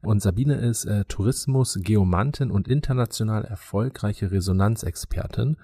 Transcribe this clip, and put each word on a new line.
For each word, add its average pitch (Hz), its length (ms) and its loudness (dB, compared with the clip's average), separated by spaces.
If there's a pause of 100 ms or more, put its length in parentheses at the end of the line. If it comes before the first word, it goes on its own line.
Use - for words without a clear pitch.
Und 107 220 0
Sabine 120 320 2
ist, 117 320 -2
äh, 104 180 0
Tourismus-Geomantin 107 1500 2
und 98 180 0
international 117 760 0
erfolgreiche 104 840 -4
Resonanzexpertin. 98 1300 0